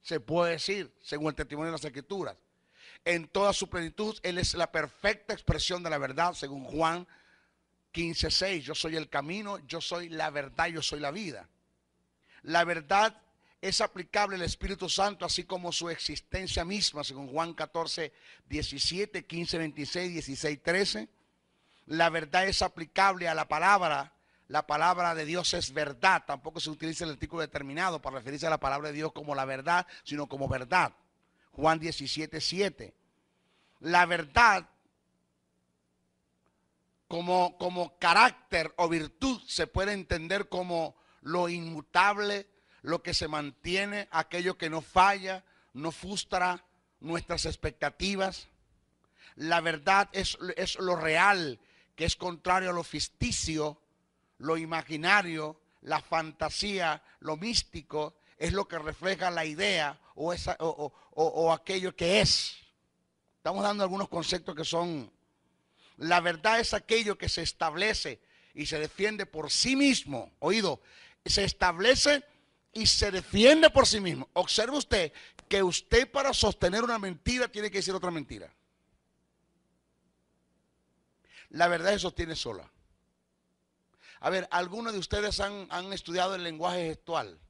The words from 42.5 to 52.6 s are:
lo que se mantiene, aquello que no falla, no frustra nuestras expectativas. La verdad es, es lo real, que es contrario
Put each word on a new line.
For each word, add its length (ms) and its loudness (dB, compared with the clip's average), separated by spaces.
lo 220 -2
que 100 -6
se 160 0
mantiene, 840 -4
aquello 460 -2
que 140 -4
no 100 -4
falla, 640 2
no 180 -6
frustra 720 -2
nuestras 440 -4
expectativas. 1040 -4
La 260 0
verdad 520 2
es, 260 -4
es 220 -4
lo 180 0
real, 640 2
que 120 -4
es 100 0
contrario 540 0